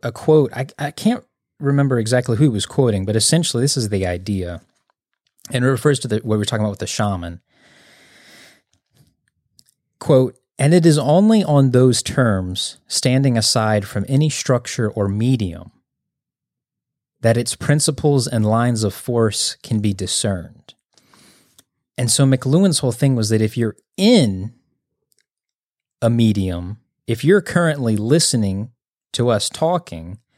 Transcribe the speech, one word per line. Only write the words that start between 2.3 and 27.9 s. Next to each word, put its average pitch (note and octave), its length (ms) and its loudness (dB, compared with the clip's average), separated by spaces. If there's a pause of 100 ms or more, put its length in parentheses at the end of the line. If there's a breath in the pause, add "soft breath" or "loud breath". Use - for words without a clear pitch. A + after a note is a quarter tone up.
who A#2+ 60 2
he D#3 60 4
was G#2+ 160 -2
quoting, G#2 400 0
but G#2+ 100 -2
essentially B2+ 480 0
this C#3+ 140 -2
is A2+ 120 -4
the F#2+ 160 -2
idea. F2+ 560 -6 (880)
And B2 140 -2
it - 20 4
refers C3+ 320 0
to - 80 -8
the, G#2 100 -2
what G#2+ 180 -2
we - 20 0
were G#2 80 -2
talking G#2+ 180 -2
about G#2 80 -2
with F#2+ 80 -12
the F#2 80 -8
shaman. F2 540 -6 (2500 soft breath)
Quote, C3 380 2 (200)
"And C#3+ 160 2
it F3 120 4
is D#3 120 6
only F#3+ 460 4
on C#3 280 4
those B2+ 300 4
terms, F#2+ 760 -2 (100)
standing B2+ 500 0
aside A2 500 0
from G2+ 200 -6
any C#3+ 220 2
structure A#2+ 600 -2
or G2+ 180 -2
medium, G#2 640 -2 (1500)
that A2+ 140 2
its A#2 200 -4
principles D3 720 0
and A2+ 180 -2
lines A2+ 380 0
of G2 100 -2
force - 680 -2
can - 160 -4
be G2+ 140 -2
discerned." F#2+ 800 -6 (1200 soft breath)
And A#2+ 120 -2
so C#3 160 2
McLuhan's C#3 540 2
whole B2 140 -2
thing C3+ 220 2
was A2 140 0
that A2 120 2
if A2 160 -2
you're A2+ 180 -2 (220)
in A#2+ 560 2 (1500)
a A#2+ 80 2
medium, G2 680 0 (300)
if A#2 180 -6
you're F#3+ 160 6
currently C#3+ 560 -2